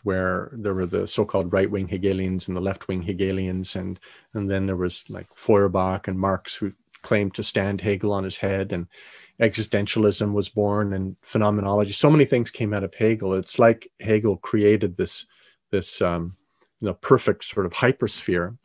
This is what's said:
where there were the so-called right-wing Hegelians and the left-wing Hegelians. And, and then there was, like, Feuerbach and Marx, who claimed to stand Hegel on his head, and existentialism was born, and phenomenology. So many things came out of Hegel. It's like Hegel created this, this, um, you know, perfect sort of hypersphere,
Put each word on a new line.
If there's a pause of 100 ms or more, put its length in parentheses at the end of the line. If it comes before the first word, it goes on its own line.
where
there
were
the
so-called
right-wing
Hegelians
and
the
left-wing
Hegelians.
And, (360)
and
then
there
was,
like,
Feuerbach
and
Marx,
who (280)
claimed
to
stand
Hegel
on
his
head,
and (540)
existentialism
was
born,
and
phenomenology.
So
many
things
came
out
of
Hegel.
It's
like (120)
Hegel
created
this, (460)
this,
um, (460)
you
know,
perfect
sort
of
hypersphere,